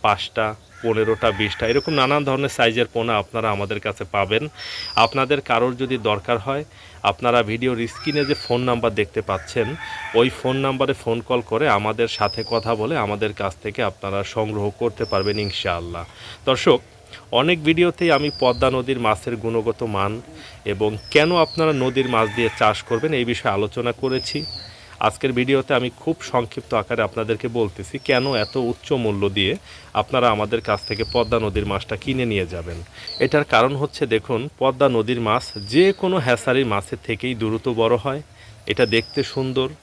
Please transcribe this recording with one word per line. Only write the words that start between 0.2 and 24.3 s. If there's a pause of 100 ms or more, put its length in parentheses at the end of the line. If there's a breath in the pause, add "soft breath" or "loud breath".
পনেরোটা, (100)
বিশটা,
এরকম
নানান
ধরনের
সাইজের
পোনা
আপনারা
আমাদের
কাছে
পাবেন। (540 loud breath)
আপনাদের
কারোর
যদি
দরকার
হয়, (380 loud breath)
আপনারা
ভিডিওর
স্ক্রিনে
যে
ফোন
নাম্বার
দেখতে
পাচ্ছেন, (480 loud breath)
ওই
ফোন (100)
নাম্বারে
ফোন (100)
কল
করে (140)
আমাদের (100)
সাথে (120)
কথা
বলে (100)
আমাদের
কাছ (100)
থেকে
আপনারা (140)
সংগ্রহ (120)
করতে
পারবেন
ইনশাআল্লাহ। (420 loud breath)
দর্শক, (540 loud breath)
অনেক
ভিডিওতেই
আমি (100)
পদ্মা
নদীর
মাছের
গুণগত (140)
মান (540 loud breath)
এবং (200)
কেন (140)
আপনারা (100)
নদীর
মাছ
দিয়ে
চাষ
করবেন,
এই
বিষয়ে
আলোচনা
করেছি। (600 loud breath)